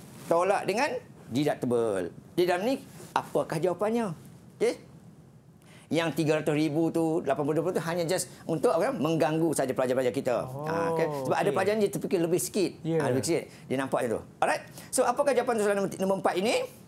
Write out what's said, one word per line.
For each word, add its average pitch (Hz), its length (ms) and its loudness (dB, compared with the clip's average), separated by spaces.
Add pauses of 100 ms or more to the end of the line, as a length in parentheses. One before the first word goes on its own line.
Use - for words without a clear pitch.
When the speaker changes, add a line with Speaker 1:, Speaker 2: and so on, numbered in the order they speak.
(300)
Speaker 1:
tolak 180 340 4
dengan 247 300 0 (340)
deductible. 117 800 0 (240)
Di 175 140 2
dalam 180 180 2
ni, 254 160 0 (320)
apakah 143 460 -2
jawapannya? 190 560 0 (420)
Okey? - 240 0 (1080)
Yang 165 280 2
tiga 156 240 2
ratus 151 120 0
ribu 156 360 2
tu, 160 320 0
lapan 139 240 0
puluh 151 120 0
dua 160 80 2
puluh 185 120 0
tu 165 80 -2
hanya 170 200 -2
just 175 240 -2 (160)
untuk 165 280 2
apa, 214 200 2
mengganggu 160 600 2
saja 135 200 0
pelajar-pelajar 127 400 2
kita. 131 240 0 (100)
Speaker 2:
Oh, 135 180 -8
Speaker 1:
Ha, 165 320 -2
okey? 165 120 2 (160)
Sebab 156 120 0
ada 170 80 2
Speaker 2:
okey. 196 120 2
Speaker 1:
pelajar 196 200 2
ni 220 80 0
dia 196 80 2
terfikir 180 280 -2
lebih 165 200 2
sikit. - 320 -2 (120)
Speaker 2:
Ya. 160 160 0
Speaker 1:
Ha, 123 120 2
lebih 127 120 2
sikit. 143 200 0 (240)
Dia 127 80 -2
nampak 131 280 0
macam 117 100 0
tu. 85 80 -2 (180)
Alright. 285 240 0 (240)
So, - 160 0
apakah 269 280 2
jawapan 233 280 0
soalan 202 180 2
nombor, 196 180 0
nombor 190 240 0
empat 175 200 2
ini? 277 240 0 (240)